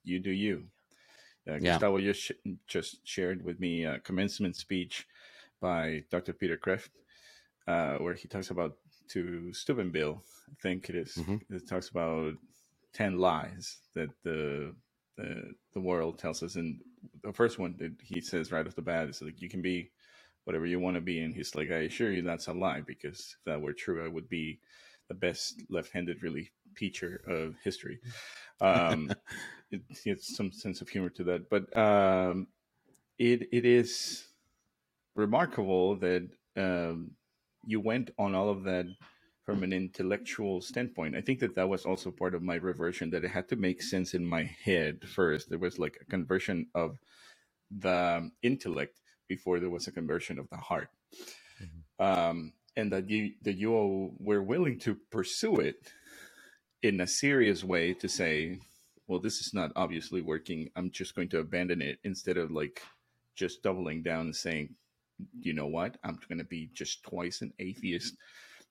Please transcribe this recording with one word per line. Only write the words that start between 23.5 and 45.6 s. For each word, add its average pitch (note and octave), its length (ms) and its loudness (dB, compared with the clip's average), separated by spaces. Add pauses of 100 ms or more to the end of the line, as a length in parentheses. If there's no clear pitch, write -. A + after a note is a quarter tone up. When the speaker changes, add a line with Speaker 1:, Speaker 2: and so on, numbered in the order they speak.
Speaker 1:
were D2 120 -2
true, E2 320 -4
I - 20 -6
would E2 220 -8
be D#2 300 -4 (500)
the F#2 60 -10
best F2+ 540 -2
left-handed F2 540 -4
relief D#2+ 260 -6 (280)
teacher F2+ 500 -4
of D#2+ 360 -2
history." - 360 -4 (600)
Um, E2 500 6 (300)
Speaker 2:
<laughs> - 300 -16
Speaker 1:
it, G2 100 -4 (240)
it's - 320 -4
some G2 160 -2
sense - 280 -6
of A#2+ 80 -8
humor F#2 200 -2
to - 160 -6
that. F2 240 0
But, G2 280 0
um, F#2+ 720 6 (720)
it, A#2+ 320 6
it A#2+ 140 4
is A#2+ 600 6 (880)
remarkable G#2 840 4
that, F2+ 320 2 (280)
um, E2+ 540 0 (540)
you A2 140 0
went A2+ 380 0
on G2 160 2
all G2 160 4
of F#2+ 140 0
that F2+ 240 0 (580)
from G2+ 180 0
an F#2 80 0
intellectual F#2+ 880 -2
standpoint. F#2+ 540 -4
I G#2 60 -2
think C3 200 0
that A2 140 2
that F#2 140 4
was F#2+ 160 0
also F#2 240 -2
part F#2 240 -2
of E2+ 80 -2
my F2 140 0
reversion, E2 560 -2
that E2+ 120 0
it F2 60 -2
had F2+ 200 -2
to B2+ 60 0
make F#2+ 280 0
sense F#2 320 0
in F2 100 0
my E2 180 0 (200)
head D#2+ 440 2
first. D#2+ 420 2
There E2+ 100 -2
was, F2+ 180 -2